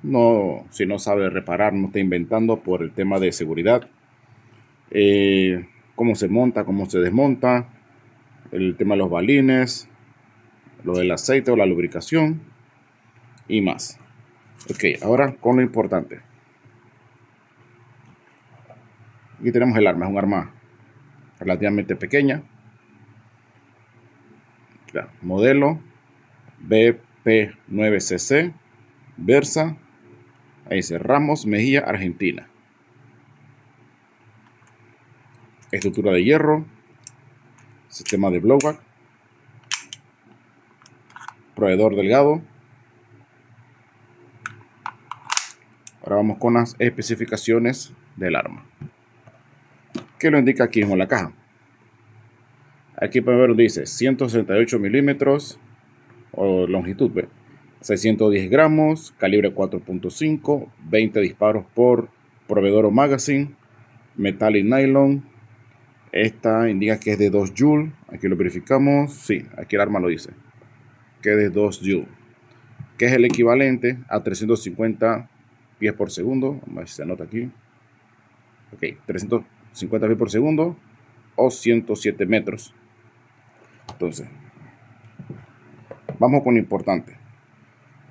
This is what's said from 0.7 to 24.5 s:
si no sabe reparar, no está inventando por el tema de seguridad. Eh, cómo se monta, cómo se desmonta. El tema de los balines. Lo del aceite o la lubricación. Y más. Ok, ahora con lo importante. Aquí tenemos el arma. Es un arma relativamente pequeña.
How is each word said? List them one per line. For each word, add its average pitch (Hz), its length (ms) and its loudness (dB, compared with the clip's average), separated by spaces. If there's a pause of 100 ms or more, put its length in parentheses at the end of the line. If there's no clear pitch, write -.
si 101 160 -4
no 95 140 -4
sabe 101 280 0
reparar, 92 440 -2
no 98 160 -2
está 101 100 -6
inventando 107 640 0
por 90 220 -4
el 80 100 -8
tema 98 260 -2
de 92 140 0
seguridad. 85 560 0 (1040)
Eh, 98 760 2 (280)
cómo 117 180 0
se 98 140 -4
monta, 113 360 0
cómo 98 220 -4
se 92 140 -2
desmonta. 123 680 0 (840)
El 92 240 -2
tema 98 180 0
de 98 40 2
los 95 120 0
balines. 127 760 2 (960)
Lo 90 120 -4
del 90 140 0
aceite 127 400 0
o 120 60 2
la 104 100 4
lubricación. 95 760 -2 (1080)
Y 104 120 0
más. - 380 -4 (720)
Ok, - 320 -4
ahora 127 320 0
con 123 220 0
lo 127 60 4
importante. 113 580 -4 (3250)
Aquí 117 100 -2
tenemos 120 260 2
el 104 120 6
arma. 85 160 0
Es 95 80 -4
un 101 60 -2
arma 98 360 -2 (840)
relativamente 98 560 -2
pequeña. 139 480 -2 (2500)